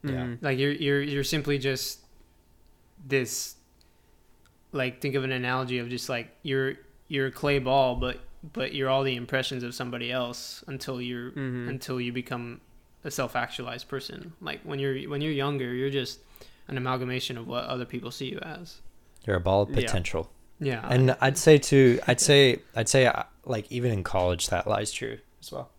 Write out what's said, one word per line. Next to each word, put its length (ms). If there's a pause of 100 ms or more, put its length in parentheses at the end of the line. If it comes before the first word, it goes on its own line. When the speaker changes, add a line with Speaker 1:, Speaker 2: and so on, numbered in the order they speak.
Speaker 1:
Yeah. 60
Speaker 2:
Mm-hmm. 340
Speaker 3:
Like, 140
you're, 140
you're, 280
you're 240
simply 340
just 420 (1040)
this, 480 (1160)
like, 280
think 140
of 100
an 80
analogy 460
of 100
just, 220
like, 180 (140)
you're, 320 (320)
you're 220
a 40
clay 260
ball, 380
but, 220 (340)
but 200
you're 160
all 140
the 140
impressions 480
of 100
somebody 380
else 560
until 320
you're, 300
Speaker 2:
Mm-hmm. 380
Speaker 3:
until 320
you 120
become 480 (420)
a 80
self-actualized 800
person. 520
Like, 220
when 160
you're, 180 (140)
when 100
you're 120
younger, 420
you're 160
just 300 (480)
an 80
amalgamation 640
of 100
what 160
other 200
people 280
see 180
you 80
as. 420 (460)
Speaker 1:
You're 100
a 40
ball 220
of 80
Speaker 2:
Yeah. 60
Speaker 1:
potential. 540 (300)
Speaker 3:
Yeah. 280
Speaker 1:
And 320
I'd 180
say 200
too, 480
I'd 140
say, 400 (160)
I'd 120
say, 180
uh, 180 (200)
like, 280
even 180
in 140
college, 440
that 200
lies 240
true 260 (220)
as 100
well. 280